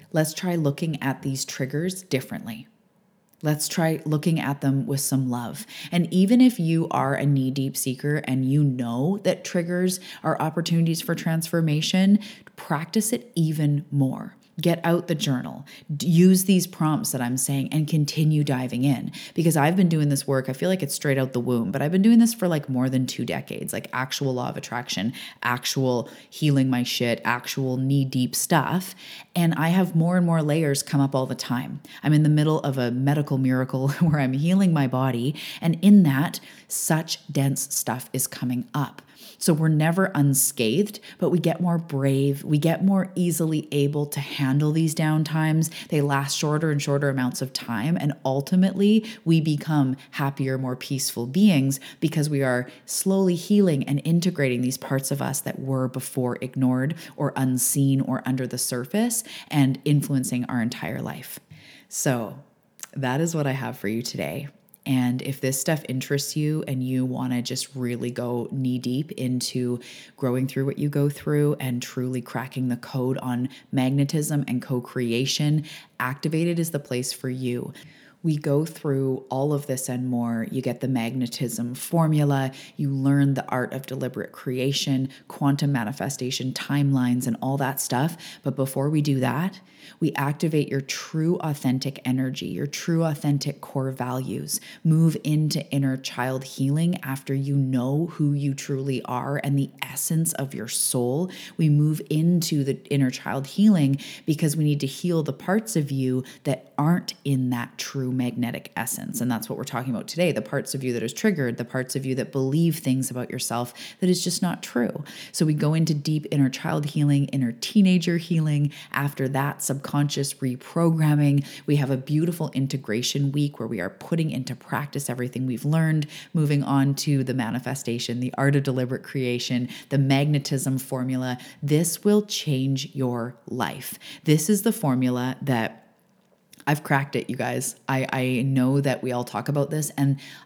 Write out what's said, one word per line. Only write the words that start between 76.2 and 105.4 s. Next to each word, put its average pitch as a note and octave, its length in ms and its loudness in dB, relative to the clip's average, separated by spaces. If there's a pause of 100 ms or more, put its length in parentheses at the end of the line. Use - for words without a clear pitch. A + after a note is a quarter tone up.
is E3 120 -2
the C#3+ 80 -4
place B2+ 340 -4
for - 160 -8
you. B2+ 420 -4 (520)
We D#3 140 0
go D3 280 2
through C3+ 640 -2
all C#3 240 0
of C#3+ 140 -2
this B2+ 200 -4
and B2+ 220 -4
more. A#2 420 -2
You C3 100 -4
get A#2+ 200 -4
the C3 80 -2
magnetism A#2+ 840 -4
formula. D3 760 2 (240)
You C#3+ 140 -2
learn C#3 440 4
the - 140 -4
art B2+ 260 -2
of C3+ 120 -8
deliberate B2+ 480 -6
creation, C3+ 760 -2 (200)
quantum C#3+ 420 2
manifestation B2+ 800 -4
timelines, C3 760 2
and A2+ 160 -2
all C3 160 -2
that C3+ 220 -2
stuff. D3 380 -2 (260)
But C#3 120 -2
before C3+ 340 -2
we D#3 120 2
do C#3 200 2
that, C3+ 400 -2 (380)
we D3+ 140 0
activate D3 560 0
your C#3 100 -2
true D#3+ 600 -2
authentic C3+ 640 -2
energy, C3 420 -2
your C#3+ 200 -4
true E3 360 0
authentic D3 560 0
core C3+ 320 -4
values. B2+ 720 -6 (240)
Move D#3+ 400 4
into D3+ 460 0
inner C3+ 260 0
child C3 480 -4
healing D3+ 580 0
after C3+ 300 -6
you C3+ 240 0
know C3+ 560 0
who D3 180 0
you C#3+ 220 0
truly C3+ 500 -4
are C3 400 -4
and C#3 160 2
the C3+ 100 0 (120)
essence D#3+ 520 -2
of C#3 200 -6
your A2+ 160 -8
soul. C3+ 600 -2 (280)
We D#3+ 100 4
move D3+ 420 4
into D#3+ 540 2
the C3+ 260 -2
inner C3+ 220 2
child C3+ 360 -6
healing D#3+ 520 4 (260)
because D#3 300 0
we D#3 80 2
need D3 160 2
to C#3 80 -2
heal E3 340 -2
the C#3+ 120 -4
parts A3 420 -2